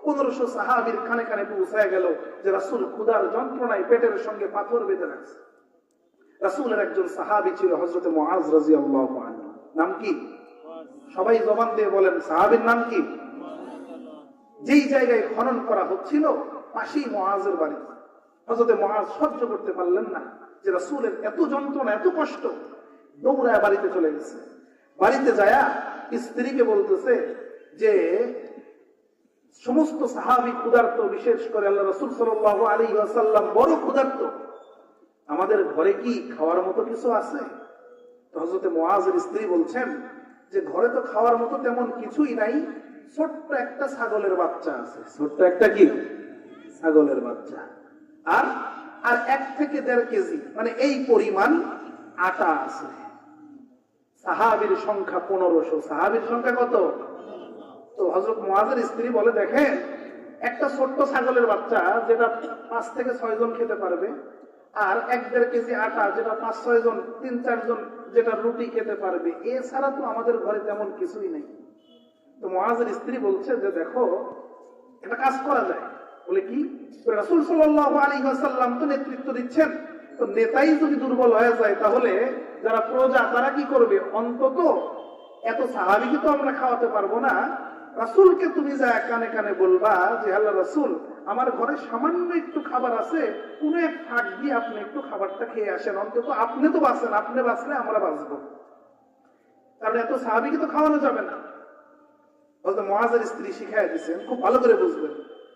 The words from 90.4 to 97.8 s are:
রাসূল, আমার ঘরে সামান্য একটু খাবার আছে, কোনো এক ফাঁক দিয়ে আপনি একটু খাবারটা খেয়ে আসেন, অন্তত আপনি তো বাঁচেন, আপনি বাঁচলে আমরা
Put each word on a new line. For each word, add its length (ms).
রাসূল, 440
আমার 260
ঘরে 260
সামান্য 440
একটু 260
খাবার 380
আছে, 340
কোনো 180
এক 180
ফাঁক 160
দিয়ে 120
আপনি 260
একটু 220
খাবারটা 440
খেয়ে 260
আসেন, 260
অন্তত 320
আপনি 440
তো 60
বাঁচেন, 340
আপনি 300
বাঁচলে 320
আমরা 240